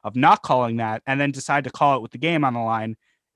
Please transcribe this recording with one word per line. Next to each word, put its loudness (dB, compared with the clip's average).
of -6
not 6
calling 0
that -4
and -2
then 0
decide -2
to -8
call 2
it -4
with -14
the -16
game 0
on 0
the -4
line, -4